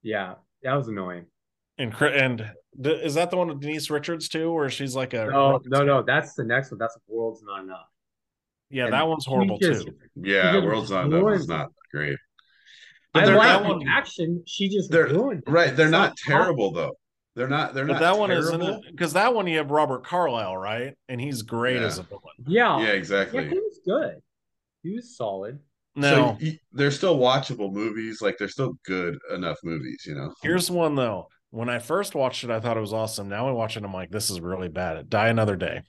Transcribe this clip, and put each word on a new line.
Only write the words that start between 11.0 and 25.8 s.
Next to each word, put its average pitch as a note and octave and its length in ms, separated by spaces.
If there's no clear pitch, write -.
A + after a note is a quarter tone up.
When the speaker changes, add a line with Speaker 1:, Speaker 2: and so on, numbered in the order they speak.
Speaker 3:
Enough D#3+ 120
is F#3+ 60
Speaker 1:
ruined G3 240
Speaker 3:
not D2+ 200
great. C#2+ 280
Speaker 1:
I D#3+ 60
Speaker 3:
But G3 60
they're G3 100
Speaker 1:
like G#3+ 120
Speaker 3:
not, F#3+ 140
Speaker 1:
the F#3+ 160
Speaker 2:
one C#3+ 100
Speaker 1:
action. F3 580
She G3 220
just F#3+ 220
Speaker 3:
they're, D#3 180
Speaker 1:
ruined F#3+ 380
it. - 40
Speaker 3:
right, D#3 240
they're D3+ 120
Speaker 1:
It's D#3+ 60
Speaker 3:
not F3+ 260
Speaker 1:
so - 120
Speaker 3:
terrible, D3 360
Speaker 1:
awful. E2+ 80
Speaker 3:
though. D#2 180
They're B2 120
not, C#3+ 240
they're C3+ 140
Speaker 2:
But D3 80
Speaker 3:
not C#3 60
Speaker 2:
that F3+ 180
one G3 140
isn't E3 280
Speaker 3:
terrible. G#3 240
Speaker 2:
it, E3+ 140
'cause E3 140
that G#3 200
one G#3 140
you D#3+ 120
have C#3+ 120
Robert C#3 340
Carlyle, A#2 520
right? A2+ 380
And B2 120
he's C3 220
great A#2 340
Speaker 3:
Yeah. A2+ 100
Speaker 2:
as F2+ 120
a F#2 40
villain. - 200
Speaker 1:
Yeah. F#3+ 320
Speaker 3:
Yeah, A2 80
exactly. G2 560
Speaker 1:
Yeah, D3+ 60
he E4 100
was G#4+ 260
good. B3+ 300
He E3+ 140
was A#3+ 200
solid. G#2+ 440